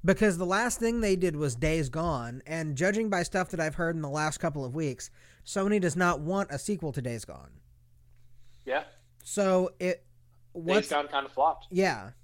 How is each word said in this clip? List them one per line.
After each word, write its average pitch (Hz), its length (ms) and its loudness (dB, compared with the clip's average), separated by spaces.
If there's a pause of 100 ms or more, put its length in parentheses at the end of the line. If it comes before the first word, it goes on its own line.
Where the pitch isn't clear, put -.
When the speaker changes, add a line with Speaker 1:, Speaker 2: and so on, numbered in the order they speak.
Speaker 1:
Because 190 320 4
the 180 80 -2
last 214 340 0
thing 233 220 0
they 196 140 4
did 175 200 0
was 143 200 -2
Days 156 340 0
Gone, 131 560 -4
and 156 300 -4
judging 202 340 2
by 180 140 0
stuff 185 260 -2
that 170 100 -4
I've 156 160 0
heard 170 200 0
in 160 60 -4
the 143 80 -4
last 151 280 -2
couple 147 280 -2
of 123 100 -8
weeks, 151 340 -4 (360)
Sony 202 360 2
does 160 140 2
not 175 240 4
want 190 320 -2
a 143 80 -4
sequel 165 320 -4
to 135 100 -4
Days 117 240 -6
Gone. 67 260 -16 (1120)
Speaker 2:
Yeah. 135 180 0 (400)
Speaker 1:
So 185 560 2
it, 180 240 -2 (500)
Speaker 2:
Days 170 100 -10
Speaker 1:
what's 180 260 2
Speaker 2:
Gone 147 180 0
kinda 139 220 -2
flopped. 143 420 2
Speaker 1:
Yeah. 143 400 0 (120)